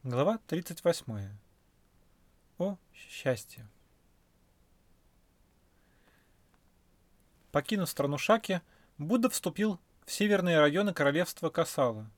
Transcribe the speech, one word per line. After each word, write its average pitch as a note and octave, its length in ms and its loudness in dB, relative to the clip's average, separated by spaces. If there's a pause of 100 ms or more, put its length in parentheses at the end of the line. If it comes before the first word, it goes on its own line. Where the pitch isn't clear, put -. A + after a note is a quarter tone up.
Глава C#3 440 0
тридцать E3+ 360 -6
восьмая. G#2 560 -2 (1160)
О F#3+ 220 -4 (160)
счастье. - 760 -8 (3750)
Покинув F3+ 380 0
страну C#3+ 260 -2
Шаки, G#3 460 0 (340)
Будда A3+ 320 0
вступил G3 500 -2 (280)
в - 40 -18
северные F#3 480 4
районы E3+ 360 4
королевства D3+ 560 0
Касала. A#2 680 -2